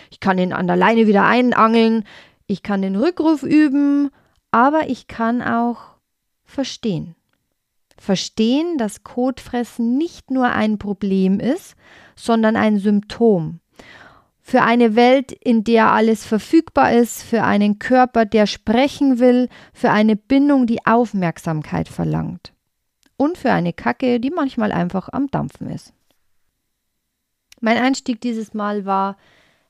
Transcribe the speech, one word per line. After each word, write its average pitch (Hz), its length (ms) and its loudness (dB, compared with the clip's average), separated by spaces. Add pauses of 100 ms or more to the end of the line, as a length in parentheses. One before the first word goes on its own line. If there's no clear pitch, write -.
(120)
ich - 100 -20
kann 185 180 0
ihn 180 160 -2
an 180 120 -2
der 175 100 0
Leine 220 300 4
wieder 196 180 4
einangeln, 226 800 2 (420)
ich - 160 -6
kann 196 200 -4
den 190 140 -4
Rückruf 311 460 0
üben, 285 680 2 (400)
aber 277 400 2
ich - 160 -10
kann 233 340 -4
auch 233 380 -4 (680)
verstehen. 175 720 -8 (840)
Verstehen, 254 800 -2
dass 220 280 -8
Kotfressen 247 920 -4
nicht - 340 -6
nur 262 200 0
ein 214 280 -2
Problem 190 600 -2
ist, 294 360 -6 (380)
sondern 226 420 0
ein 214 220 2
Symptom. 202 840 0 (840)
Für - 180 2
eine 233 340 2
Welt, 254 360 4
in 226 320 0
der 220 280 4
alles 220 340 0
verfügbar 285 680 0
ist, 233 300 0
für - 220 -2
einen 208 340 2
Körper, 247 480 2
der 208 200 2
sprechen 254 720 0
will, 247 300 4 (240)
für - 180 -2
eine 214 260 2
Bindung, 277 500 2
die 226 180 -4
Aufmerksamkeit 175 1040 -2
verlangt. 160 640 -6 (640)
Und 311 220 -2
für 240 140 -2
eine 170 200 -2
Kacke, 247 460 -4
die 247 120 -4
manchmal 269 420 -4
einfach 180 380 -4
am 277 180 -6
Dampfen - 420 -8
ist. - 240 -16 (1700)
Mein 226 180 0
Einstieg 254 420 -2
dieses 226 320 -8
Mal 208 320 -6
war 196 320 -2 (540)